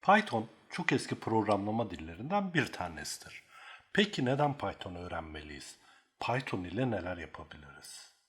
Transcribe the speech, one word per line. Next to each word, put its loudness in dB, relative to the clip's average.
Python 6
çok 0
eski 2
programlama 2
dillerinden -2
bir 4
tanesidir. -8
Peki 4
neden 4
Python -6
öğrenmeliyiz? -10
Python -2
ile 0
neler -2
yapabiliriz? -16